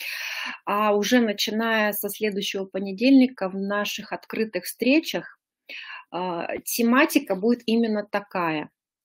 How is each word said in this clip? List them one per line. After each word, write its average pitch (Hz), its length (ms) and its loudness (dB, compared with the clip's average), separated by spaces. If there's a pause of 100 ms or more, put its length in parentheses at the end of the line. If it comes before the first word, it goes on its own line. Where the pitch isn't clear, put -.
(680)
А 208 300 2
уже 220 240 4
начиная 214 720 0
со 202 180 -6
следующего 196 560 -4
понедельника 202 840 4
в 196 60 -10
наших 202 560 -4
открытых 214 520 -6
встречах - 720 0 (760)
а, 175 520 -4
тематика 240 720 2
будет 233 300 0
именно 220 440 0
такая. 165 600 -4 (340)